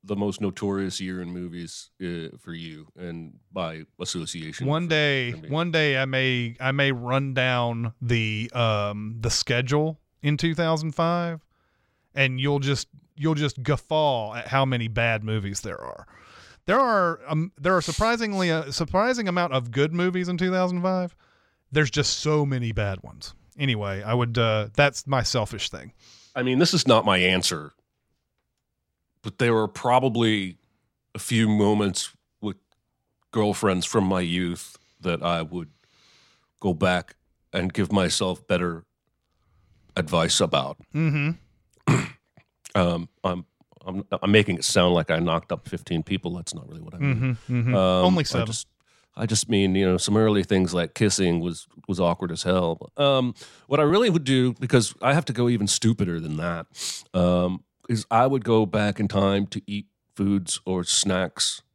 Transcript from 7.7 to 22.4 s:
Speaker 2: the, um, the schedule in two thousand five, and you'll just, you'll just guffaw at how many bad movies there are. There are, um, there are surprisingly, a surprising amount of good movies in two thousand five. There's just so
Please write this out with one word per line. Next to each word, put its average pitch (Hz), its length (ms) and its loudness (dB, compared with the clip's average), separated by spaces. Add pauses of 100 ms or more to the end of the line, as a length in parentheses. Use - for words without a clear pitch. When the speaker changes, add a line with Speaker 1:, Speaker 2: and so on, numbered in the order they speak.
Speaker 2:
the, 113 500 0
um, 107 680 -2
the 117 100 0
schedule 139 680 0 (220)
in 147 160 0
two 165 180 0
thousand 160 400 0
five, 170 460 -2 (760)
and 131 240 0
you'll 143 200 0
just, 139 300 -2 (280)
you'll 156 180 0
just 143 280 -4
guffaw 135 720 0
at 120 140 -10
how 135 180 2
many 120 220 -2
bad 113 360 0
movies 101 380 -4
there 101 180 -10
are. - 260 -14 (600)
There 208 120 2
are, 202 480 2
um, 156 320 -2
there 175 180 2
are 170 60 2
surprisingly, 208 680 0
a 156 220 -2
surprising 208 540 0
amount 175 280 0
of 123 160 -2
good 143 240 0
movies 180 340 0
in 180 80 -2
two 185 140 0
thousand 180 320 0
five. 185 340 -2 (540)
There's 147 200 2
just - 280 -2
so 151 260 2